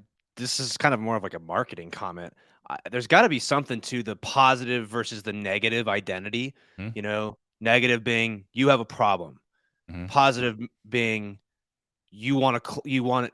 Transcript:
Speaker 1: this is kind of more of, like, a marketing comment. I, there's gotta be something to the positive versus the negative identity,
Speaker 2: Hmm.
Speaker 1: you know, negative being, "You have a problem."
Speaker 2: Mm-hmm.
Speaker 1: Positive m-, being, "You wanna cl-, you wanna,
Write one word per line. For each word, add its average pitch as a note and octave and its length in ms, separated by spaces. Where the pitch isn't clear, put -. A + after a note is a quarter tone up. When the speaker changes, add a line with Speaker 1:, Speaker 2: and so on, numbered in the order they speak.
Speaker 1:
this A#2+ 240
is B2+ 180
kind D3 160
of A2 60
more A2+ 160
of, G2 80
like, F#2+ 120
a E2+ 40
marketing F2 520
comment. F2 420
I, C2+ 80
there's B2 160
gotta F#3 220
be C#3 100
something C#3 420
to A#2+ 220
the G#2 140
positive B2 680
versus A2 360
the G#2+ 100
negative G#2 540
identity, G#2 640
Speaker 2:
Hmm. G2+ 180
Speaker 1:
you G#2+ 60
know, G#2 360
negative A#2+ 420
being, A2+ 500
"You C3+ 160
have C3 100
a A2+ 60
problem." F2+ 540
Speaker 2:
Mm-hmm. F2 180
Speaker 1:
Positive B2 520
m-, A#2+ 100
being, A2 520
"You A#2 260
wanna C3 280
cl-, - 200
you C3 180
wanna, B2 300